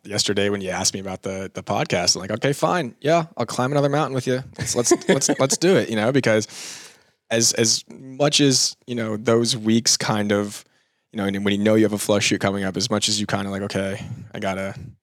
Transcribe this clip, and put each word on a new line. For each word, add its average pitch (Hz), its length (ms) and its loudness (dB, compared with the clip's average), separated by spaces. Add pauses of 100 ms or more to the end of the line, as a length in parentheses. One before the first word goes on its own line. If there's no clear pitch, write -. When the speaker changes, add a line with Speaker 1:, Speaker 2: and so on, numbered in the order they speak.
Speaker 1:
yesterday 101 460 0
when 101 100 -2
you 92 80 -6
asked 90 240 -2
me 98 80 -6
about 95 220 -10
the, 95 320 -8
the - 80 -8
podcast, 95 520 0
I'm 82 60 -4
like, - 120 -6
"Okay, 139 200 0
fine. 160 480 -2
Yeah, 160 240 2 (140)
I'll 120 80 -2
climb 127 260 -2
another 143 160 4
mountain 139 260 0
with 127 120 -4
you. 127 160 -2 (160)
Let's, - 180 -4
let's, - 240 2
Speaker 2:
<laughs> - 80 -2
Speaker 1:
let's, - 220 2 (100)
let's 135 160 2
do 175 220 4
it," 104 100 2
you 113 80 -4
know, 110 160 2
because 110 340 2 (840)
as, 117 240 2
as - 360 0
much 135 520 0
as, 135 340 4 (100)
you 120 100 -6
know, 110 200 -2
those 117 400 2
weeks 110 400 2
kind 104 340 0
of, 104 320 -2 (480)
you 110 60 -16
know, 101 80 -2
and 98 180 -2
when 101 160 2
you 104 60 0
know 110 100 6
you 110 100 6
have 104 100 2
a 101 40 -2
flush 104 280 2
shoot 98 160 0
coming 98 220 0
up, 95 120 -6
as 98 140 -4
much 104 180 0
as 104 100 -2
you 104 80 -4
kinda 101 240 -4
like, 98 120 -6
Okay, 98 420 -4 (300)
I 104 60 -10
gotta 95 340 -4 (280)